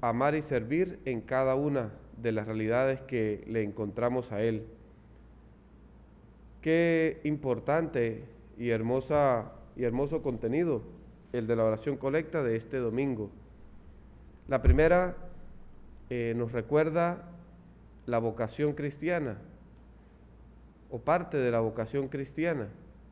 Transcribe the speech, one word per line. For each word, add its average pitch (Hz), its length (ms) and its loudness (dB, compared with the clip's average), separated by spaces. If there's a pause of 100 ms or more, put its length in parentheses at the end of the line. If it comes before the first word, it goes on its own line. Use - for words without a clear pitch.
amar 127 340 2
y 156 60 0
servir 147 640 0
en 123 160 -2
cada 131 340 2
una 139 360 0 (260)
de 117 160 -2
las 107 140 -2
realidades 120 560 2
que 110 440 -2
le 113 160 0
encontramos 113 720 -2
a 101 80 -2
Él. 113 240 0 (2000)
Qué 165 640 4
importante 143 1000 0 (320)
y 120 140 -2
hermosa, 127 800 2 (240)
y 123 80 -2
hermoso 139 380 0
contenido 127 580 0 (540)
el 117 120 0
de 117 100 2
la 113 80 4
oración 110 340 0
colecta 156 440 0
de 113 140 2
este 113 220 -4
domingo. 120 520 -2 (1160)
La 131 140 0
primera, 160 520 8 (960)
eh, 117 260 -2
nos 117 180 -2
recuerda 156 760 0 (800)
la 120 100 0
vocación 117 560 0
cristiana, 147 640 -2 (1500)
o 123 120 -8
parte 170 360 2
de 123 140 2
la 117 80 2
vocación 113 480 -2
cristiana, 139 600 -4 (440)